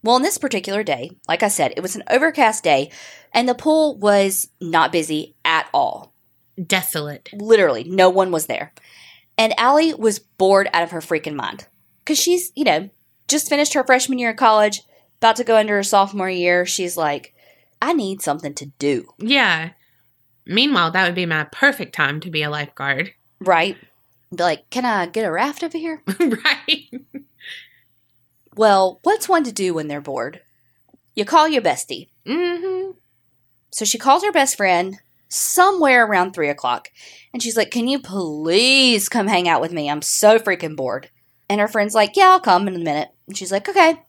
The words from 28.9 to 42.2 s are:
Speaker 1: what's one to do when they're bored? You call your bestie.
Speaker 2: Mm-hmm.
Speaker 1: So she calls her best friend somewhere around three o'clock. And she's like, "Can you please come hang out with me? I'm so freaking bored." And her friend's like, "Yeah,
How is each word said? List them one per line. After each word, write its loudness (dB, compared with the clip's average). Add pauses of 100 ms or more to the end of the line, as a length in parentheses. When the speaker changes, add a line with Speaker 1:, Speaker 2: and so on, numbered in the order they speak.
Speaker 1:
what's 0
one 4
to -6
do -4
when -4
they're -8
bored? -10 (760)
You -2
call 4
your 0
bestie. -6 (160)
Speaker 2:
Mm-hmm. -4 (800)
Speaker 1:
So -6
she 0
calls 4
her 0
best 0
friend 0 (320)
somewhere 2
around 0
three -2
o'clock. -4 (440)
And -8
she's -4
like, 0
"Can -2
you -2
please 2
come -2
hang 0
out 2
with -4
me? -4
I'm -4
so 4
freaking -4
bored." -6 (400)
And 0
her 2
friend's -2
like, 2
"Yeah, 8